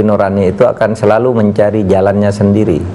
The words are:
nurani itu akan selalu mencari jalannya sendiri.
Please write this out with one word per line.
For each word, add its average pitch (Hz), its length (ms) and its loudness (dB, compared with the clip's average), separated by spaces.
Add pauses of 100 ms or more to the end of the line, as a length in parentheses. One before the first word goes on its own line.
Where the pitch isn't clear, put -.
nurani 101 480 0
itu 120 80 2
akan 110 320 0
selalu 110 480 0
mencari 104 400 0
jalannya 98 480 0
sendiri. 101 480 0 (160)